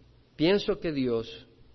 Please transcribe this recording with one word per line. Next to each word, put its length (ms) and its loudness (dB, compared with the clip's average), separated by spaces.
"Pienso 420 2
que 140 -4
Dios 560 -4